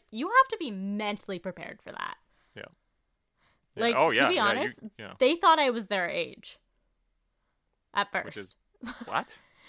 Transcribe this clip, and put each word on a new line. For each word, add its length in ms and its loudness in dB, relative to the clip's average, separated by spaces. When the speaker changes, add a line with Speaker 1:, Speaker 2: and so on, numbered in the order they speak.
Speaker 1:
you 160 -4
have 220 6
to 100 -6
be 100 -4
mentally 720 -6
prepared 420 -12
for 80 -18
that. 240 -10
Speaker 2:
Yeah. 80 -14
Yeah. 80 -4
Speaker 1:
Like, 140 2
Speaker 2:
Oh, 160 6
Speaker 1:
to 40 4
Speaker 2:
yeah, 120 6
Speaker 1:
be 80 4
Speaker 2:
yeah, 160 2
you, 80 0
Speaker 1:
honest, 200 -6
Speaker 2:
yeah. 220 -14
Speaker 1:
they 160 6
thought 240 6
I 120 4
was 180 -4
their 200 -2
age 480 -6
at 180 -2
first. 140 -6
Speaker 2:
Which 100 -14
is, 180 -12
what? 200 -4
Speaker 1:
<laughs> 160 -20